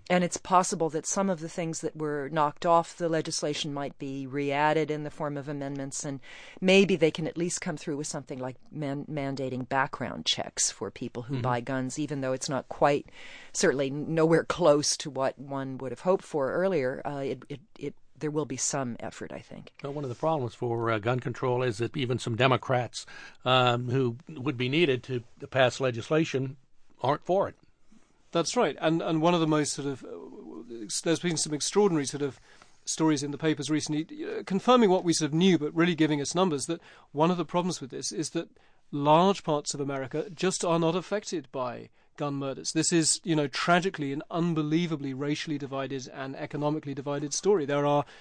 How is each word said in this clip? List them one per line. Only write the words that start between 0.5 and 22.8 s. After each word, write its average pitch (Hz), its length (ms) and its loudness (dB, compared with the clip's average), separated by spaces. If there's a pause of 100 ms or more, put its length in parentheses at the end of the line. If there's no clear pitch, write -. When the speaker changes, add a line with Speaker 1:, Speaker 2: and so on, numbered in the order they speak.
Speaker 1:
that 147 160 -4
some 196 240 0
of 175 100 -2
the 160 100 -8
things 165 320 -6
that - 140 -4
were 147 360 -4
knocked 151 340 0
off 170 320 4
the 170 120 -2
legislation 156 640 -2
might 143 260 -6
be 139 280 -6
re-added 143 640 2
in 151 120 -4
the 147 80 -8
form 147 260 -4
of 139 120 -8
amendments, 143 560 -6
and 139 140 -6 (400)
maybe 190 360 8
they 156 160 4
can 160 160 -4
at - 100 -6
least 170 240 -2
come 160 160 -6
through 147 200 -6
with 147 100 -6
something 139 320 -10
like 127 160 -8 (160)
man-, 143 400 -6
mandating 135 560 -4
background 135 580 -2
checks - 460 -2
for - 180 -8
people 117 340 -8
who 135 120 -6
Speaker 2:
Mm-hmm. 127 60 -2
Speaker 1:
buy 123 200 0
guns, 131 380 -4
even 143 220 -4
though 131 120 -2
it's - 160 -6
not 131 200 -4
quite, 143 380 2 (460)
certainly 139 360 2
nowhere 156 540 2
close 151 540 4
to - 120 -10
what 131 300 -2
one 135 400 -8
would 127 120 -8
have 120 100 -10
hoped 185 220 2
for 135 300 -2
earlier. 156 500 0
Uh, 143 140 -6
it, 139 320 -6
it, 139 100 -10 (200)
it, 143 160 -8 (220)
there 147 140 -6
will 151 140 -2
be 127 120 -8
some 127 420 -4
effort, - 320 -10
I - 80 -10
think. - 320 -16 (100)
Speaker 2:
Well, 143 120 -8
one 147 100 -6
of 131 60 -6
the 117 60 -6
problems 151 380 0
for, 117 380 0
uh, 110 80 2
gun 120 200 0
control 123 440 -2
is 113 160 -2
that 117 180 -4
even 123 220 -2
some 117 160 -4
Democrats, 123 720 2 (400)